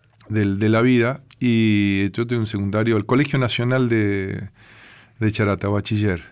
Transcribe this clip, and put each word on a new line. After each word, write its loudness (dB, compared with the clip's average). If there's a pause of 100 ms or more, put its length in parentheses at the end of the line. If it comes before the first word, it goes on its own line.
(280)
del, 0
de 2
la 4
vida. 2 (200)
Y 2
yo -4
tengo -2
un -2
secundario, -2
el -2
Colegio 0
Nacional 0
de, -2 (680)
de 0
Charata, 0
bachiller, 0